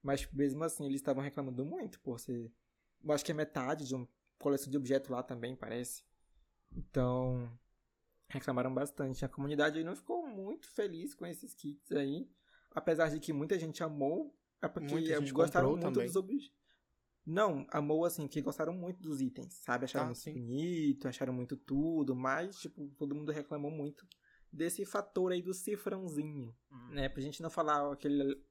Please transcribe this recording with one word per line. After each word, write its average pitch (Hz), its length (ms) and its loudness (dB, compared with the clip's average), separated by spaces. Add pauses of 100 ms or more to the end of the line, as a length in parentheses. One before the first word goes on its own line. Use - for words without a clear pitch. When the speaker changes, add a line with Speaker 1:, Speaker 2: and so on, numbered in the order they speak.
Speaker 1:
Mas, 139 200 2
tipo, - 140 -8
mesmo 143 280 2
assim, 160 220 -2
eles 139 140 0
estavam 135 220 2
reclamando 135 420 -2
muito, 233 360 -6
por 123 180 -4
ser, 117 320 -6 (540)
eu 151 80 2
acho 147 120 2
que - 60 -2
é 160 40 2
metade 151 520 0
de 131 80 -2
uma 123 140 -4 (300)
coleção 139 320 2
de 139 60 0
objeto 135 360 2
lá 123 100 0
também, 123 340 -6
parece. 120 480 -6 (720)
Então, 127 760 0 (800)
reclamaram 131 440 0
bastante. 135 520 -2
A 127 40 -2
comunidade 147 500 2
aí 160 60 0
não 175 120 -2
ficou 349 300 -4
muito 208 440 -8
feliz 185 440 -4
com 175 120 -10
esses - 280 -10
kits - 380 -10
aí. 143 360 0 (420)
Apesar 160 400 4
de 156 100 0
que 160 120 -4
muita 156 260 2
gente 160 240 -4
amou, 156 520 0 (260)
é 175 80 -2
porque 147 260 -2
Speaker 2:
Muita 160 240 4
gente 139 140 0
Speaker 1:
gostaram 143 360 6
Speaker 2:
comprou 165 140 2
Speaker 1:
muito 143 120 2
Speaker 2:
também. 123 120 4
Speaker 1:
dos 180 100 0
objetos. 202 460 -2 (640)
Não, 165 460 2
amou 156 340 4
assim, 165 220 0
que 147 160 -2
gostaram 156 300 -2
muito 180 280 -6
dos 147 200 -2
itens, 127 420 -2
sabe? 123 220 0
Acharam 143 220 0
Speaker 2:
Ah, - 20 -2
Speaker 1:
muito 120 120 -6
Speaker 2:
sim. 151 120 -8
Speaker 1:
bonito, 143 720 0
acharam 127 260 -2
muito 127 240 -4
tudo, 143 600 2
mas, 143 420 -2
tipo, 147 300 -10 (100)
todo 143 160 -2
mundo 151 160 -4
reclamou 147 400 -4
muito 147 340 -8 (480)
desse 165 320 -2
fator 196 460 0
aí 180 100 2
do 185 140 -4
cifrãozinho, 156 1000 -4 (180)
Speaker 3:
Hum. 123 200 -18
Speaker 1:
né? 139 180 0
Pra 135 140 -4
gente 143 180 -6
não 165 80 -4
falar 147 440 2
aquele 139 580 2